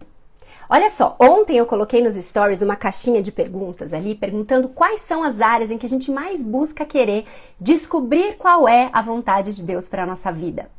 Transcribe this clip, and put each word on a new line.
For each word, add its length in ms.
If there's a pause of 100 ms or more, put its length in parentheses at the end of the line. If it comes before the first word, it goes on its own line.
(720)
Olha 160
só, 300
ontem 380
eu 100
coloquei 340
nos 140
stories 480
uma 140
caixinha 440
de 120
perguntas 600
ali, 220
perguntando 540
quais 320
são 240
as 160
áreas 280
em 80
que 80
a 40
gente 240
mais 320
busca 400
querer 400 (340)
descobrir 800
qual 320
é 240
a 100
vontade 500
de 120
Deus 240
pra 180
nossa 240
vida. 480